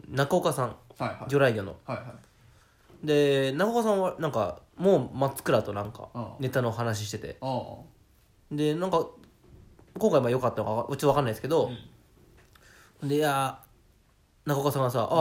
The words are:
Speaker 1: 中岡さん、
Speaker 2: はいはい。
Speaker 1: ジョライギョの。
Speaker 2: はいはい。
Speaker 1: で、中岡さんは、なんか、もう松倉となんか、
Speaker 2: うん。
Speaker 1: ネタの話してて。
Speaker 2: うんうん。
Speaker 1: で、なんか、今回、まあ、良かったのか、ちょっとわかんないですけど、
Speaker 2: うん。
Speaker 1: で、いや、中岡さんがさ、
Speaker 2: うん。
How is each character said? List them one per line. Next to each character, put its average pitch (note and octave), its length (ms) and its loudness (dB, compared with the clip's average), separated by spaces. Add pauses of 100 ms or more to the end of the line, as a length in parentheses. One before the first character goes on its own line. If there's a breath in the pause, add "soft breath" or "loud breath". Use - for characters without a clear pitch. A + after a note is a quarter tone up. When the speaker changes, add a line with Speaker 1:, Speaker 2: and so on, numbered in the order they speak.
Speaker 1:
中 C#3+ 280 0
岡 E3 140 0
さ C3+ 140 -4
ん、 A2+ 100 -8 (220)
Speaker 2:
は C3 80 -6
い - 20 -2
は - 180 -10
い。 B2 40 6
Speaker 1:
ジ C#3 80 6
ョ - 20 6
ラ C3+ 100 6
イ A2+ 40 2
ギ G#2 80 -4
ョ - 20 -6
の。 F#2 220 -12
Speaker 2:
は C3 80 -10
い A#2 40 -6
は A#2+ 60 -14
い。 - 20 -18 (1000 soft breath)
Speaker 1:
で、 C#3 460 4
中 F#3+ 180 0
岡 A#3 120 2
さ G#3+ 80 2
ん G3 100 2
は、 F3+ 180 -2
な D#3+ 80 -2
ん C3+ 60 -4
か、 G#2+ 260 -2 (160)
も E3+ 380 4
う A#2+ 40 -10
松 C3 260 -2
倉 A#2+ 200 2
と G#2+ 80 -8
な G2+ 120 -6
ん G#2+ 100 -10
か、 - 200 -16
Speaker 2:
う A#2+ 60 -10
ん。 G#2 200 -10
Speaker 1:
ネ C3+ 100 -4
タ C3 120 0
の A2+ 120 -2
話 A2 320 -4
し - 60 -10
て - 60 -6
て。 - 240 -14
Speaker 2:
う C3 60 -8
ん C3 140 -4 (880)
う - 40 -6
ん。 - 20 -4
Speaker 1:
で、 D3+ 180 0
な F3+ 120 -2
ん F#3 40 -6
か、 E3 160 0 (920)
今 G#3+ 140 4
回、 D3+ 80 6
ま B2 80 4
あ、 - 40 4
良 B2+ 80 2
か B2+ 100 0
っ A2+ 40 0
た G#2+ 100 -2
の A2 200 -2
か、 - 60 -8
ち C#3 40 -4
ょ - 20 -
っ - 20 -4
と D3 100 2
わ C#3 80 6
か D3 60 4
ん - 20 2
な A#2+ 60 0
い - 20 0
で G#2+ 40 -4
す - 60 -12
け C3+ 60 -6
ど、 C3+ 240 2 (1300 soft breath)
Speaker 2:
う D3 40 -8
ん。 - 20 -6
Speaker 1:
で、 C#3+ 80 0
い D3 40 2
や、 D3 400 0 (840)
中 C#3 180 -2
岡 C#3+ 100 2
さ C3+ 80 -2
ん - 20 0
が B2+ 80 0
さ、 A#2+ 120 0
Speaker 2:
う - 20 0
ん。 - 20 -2 (160)